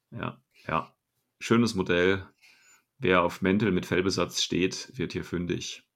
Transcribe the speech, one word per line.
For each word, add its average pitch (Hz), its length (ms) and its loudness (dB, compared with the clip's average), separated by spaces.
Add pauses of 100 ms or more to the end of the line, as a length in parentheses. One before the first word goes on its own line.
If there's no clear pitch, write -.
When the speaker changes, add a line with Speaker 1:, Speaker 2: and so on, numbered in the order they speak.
(120)
Speaker 1:
Ja. 117 80 -12
Speaker 2:
Ja, 87 180 -6 (300)
ja. 80 260 -2 (460)
Schönes 117 340 2
Modell. 92 540 2 (720)
Wer 90 240 4
auf - 180 -4
Mäntel 98 300 2
mit 87 160 0
Fellbesatz 87 560 0
steht, 92 540 -2
wird - 160 -6
hier 87 100 -6
fündig. 87 600 -6 (120)